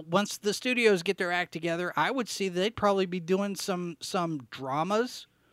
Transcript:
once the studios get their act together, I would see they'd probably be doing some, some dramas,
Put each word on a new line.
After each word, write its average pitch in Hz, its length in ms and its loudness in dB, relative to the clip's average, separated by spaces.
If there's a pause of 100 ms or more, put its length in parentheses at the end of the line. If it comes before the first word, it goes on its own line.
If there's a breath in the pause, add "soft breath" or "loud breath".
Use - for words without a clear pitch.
once 196 300 2
the 202 160 0
studios 226 480 4
get 185 160 -2
their 180 140 -2
act 180 200 0
together, 170 440 -2
I 165 160 2
would 254 180 -2
see 190 200 -2
they'd 185 260 0
probably 196 320 2
be 180 120 -4
doing 190 360 0
some, 180 440 -4
some 165 520 -4
dramas, 165 760 -2 (280)